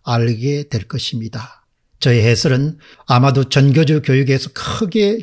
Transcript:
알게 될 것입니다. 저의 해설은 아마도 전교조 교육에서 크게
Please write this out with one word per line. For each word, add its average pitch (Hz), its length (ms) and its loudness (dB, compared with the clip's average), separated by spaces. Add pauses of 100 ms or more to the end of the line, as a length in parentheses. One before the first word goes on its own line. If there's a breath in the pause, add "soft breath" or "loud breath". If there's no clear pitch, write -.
알게 120 640 -2
될 104 180 -6
것입니다. - 760 -10 (340)
저의 120 240 2
해설은 131 540 0 (300 loud breath)
아마도 135 380 2
전교조 143 560 2
교육에서 135 520 0
크게 208 680 -2